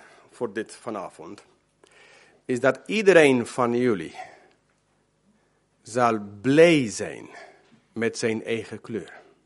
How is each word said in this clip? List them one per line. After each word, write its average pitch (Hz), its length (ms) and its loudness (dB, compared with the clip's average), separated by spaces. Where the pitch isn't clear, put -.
voor 110 220 -8
dit 104 280 -10
vanavond, 95 640 -14
is 127 140 -4
dat 131 260 0
iedereen 165 640 6
van 120 300 -2
jullie 104 380 -2
zal 117 380 -2
blij 143 480 4
zijn 78 400 -10
met 113 240 -4
zijn 113 260 -4
eigen 110 380 -8
kleur. 101 360 -12